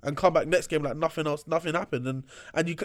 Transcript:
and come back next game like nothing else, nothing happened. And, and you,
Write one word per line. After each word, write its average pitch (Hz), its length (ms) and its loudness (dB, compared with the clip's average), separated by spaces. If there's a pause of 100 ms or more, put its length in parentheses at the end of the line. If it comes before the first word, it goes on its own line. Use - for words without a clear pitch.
and 143 120 -2
come 180 180 4
back 156 140 4
next 175 200 2
game 151 160 0
like 131 120 -4
nothing 156 320 -2
else, 147 200 -2
nothing 165 260 0
happened. 151 340 -4
And, 131 160 -4 (300)
and 170 160 2
you, 165 160 -2